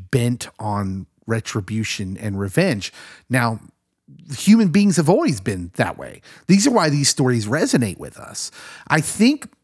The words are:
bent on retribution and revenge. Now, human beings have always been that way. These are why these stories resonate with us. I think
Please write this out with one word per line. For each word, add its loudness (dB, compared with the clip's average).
bent 0
on -4
retribution -6
and -6
revenge. -2
Now, 0
human 6
beings 4
have 2
always 2
been -6
that -2
way. -16
These 4
are 4
why 4
these 2
stories 0
resonate 0
with -16
us. -12
I 2
think 2